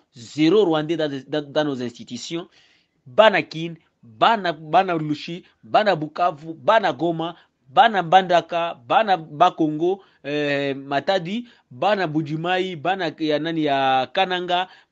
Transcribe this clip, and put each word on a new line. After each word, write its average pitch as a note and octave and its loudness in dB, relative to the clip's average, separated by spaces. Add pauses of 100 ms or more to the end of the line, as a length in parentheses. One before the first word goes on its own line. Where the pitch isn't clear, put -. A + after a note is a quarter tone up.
(140)
zéro D#3 2
Rwandais D#3+ 0
dans, C#3+ -4
dans, D3 -6
dans D3+ 0
nos C3+ -4
institutions. B2 -10 (580)
Bana D#3 4
Kin, D#3+ -8 (280)
bana, F3 0
bana D#3+ 0
Lushi, D#3 -6 (200)
bana F3+ 2
Bukavu, D#3+ -4
bana E3 0
Goma, E3 -4 (320)
bana F#3+ 4
Mbandaka, E3+ 2 (120)
bana F#3+ 2
Bakongo, E3 0 (200)
eh, C#3+ -2
Matadi, E3 -2 (240)
bana F3+ 0
Bujimai, D#3+ -2
bana E3+ -4
ya D3+ 0
nani, D#3+ -4
ya C3+ 2
Kananga, F3+ -2 (240)